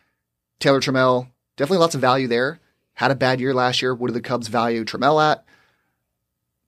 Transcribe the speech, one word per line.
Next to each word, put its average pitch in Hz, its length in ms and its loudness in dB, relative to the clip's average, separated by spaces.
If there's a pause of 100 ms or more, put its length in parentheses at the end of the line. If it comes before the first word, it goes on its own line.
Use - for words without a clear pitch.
(600)
Taylor 139 220 2
Trammell, 127 480 0 (280)
definitely 170 240 0
lots 165 140 2
of 135 60 -4
value 131 260 2
there, 127 320 -2 (400)
had 127 120 2
a 135 40 -2
bad 131 240 0
year 131 140 -2
last 127 280 0
year. 127 140 -2
What 120 120 -4
do 113 60 -2
the 120 60 -4
Cubs 120 300 -6
value 117 340 -2
Trammell 143 400 0
at? 151 220 0 (1200)